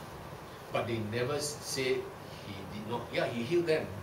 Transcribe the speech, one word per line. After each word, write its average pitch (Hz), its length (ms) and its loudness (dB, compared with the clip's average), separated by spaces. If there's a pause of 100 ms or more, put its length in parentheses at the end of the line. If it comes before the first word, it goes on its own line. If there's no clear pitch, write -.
(760)
But 101 140 2
they 113 100 2 (140)
never 123 240 2
s-, - 260 0
said 131 400 2 (460)
he 98 80 -6 (180)
did 107 160 -4
not. - 120 0 (120)
Yeah, 127 140 2
he 120 160 0
healed 170 240 6
them, 156 180 6 (160)